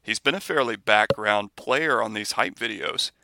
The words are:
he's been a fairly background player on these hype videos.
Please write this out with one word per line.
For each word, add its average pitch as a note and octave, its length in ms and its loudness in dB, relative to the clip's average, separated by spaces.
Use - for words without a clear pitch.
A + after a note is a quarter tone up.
he's A2+ 160 -4
been C#3+ 160 0
a G3 60 -4
fairly C3+ 340 0
background G#2 800 2
player C3 480 0
on A2 120 -4
these G#2+ 180 -6
hype - 240 -2
videos. - 560 -4